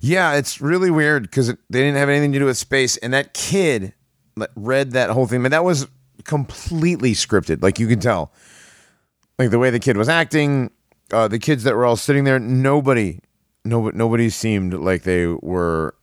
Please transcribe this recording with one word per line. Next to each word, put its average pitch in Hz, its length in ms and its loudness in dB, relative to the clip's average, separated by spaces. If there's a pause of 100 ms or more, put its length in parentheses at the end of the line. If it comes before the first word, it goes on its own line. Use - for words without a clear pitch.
Yeah, 165 340 0
it's - 260 -4
really 180 300 0
weird 151 400 0
'cause 123 180 0
it, 113 100 -6 (100)
they 123 120 -2
didn't 139 160 2
have 139 120 0
anything 143 240 2
to 139 60 0
do 139 60 2
with 127 120 0
space. 131 400 -2
And 123 160 -6
that 139 200 -2
kid, 135 600 -2 (440)
like, 107 180 -8
read 127 360 -2
that 120 180 0
whole 120 180 2
thing. 123 160 0
But 131 80 2
that 160 120 2
was 160 240 0 (360)
completely 151 880 -2
scripted. 85 480 0
Like, 98 180 2
you 113 80 0
can 113 120 2
tell. 92 320 -2 (1040)
Like, 127 120 2
the 117 100 2
way 127 100 4
the 120 100 0
kid 123 180 0
was 110 120 2
acting, 147 640 0 (400)
uh, 110 160 2
the 107 120 -2
kids 131 240 -2
that 123 120 2
were 120 100 2
all 120 120 2
sitting 139 260 0
there, 131 160 2
nobody, 127 800 0 (460)
no-, 110 240 0
nobody 117 400 0
seemed 101 440 -2
like 87 300 -2
they 90 240 0
were 85 760 -4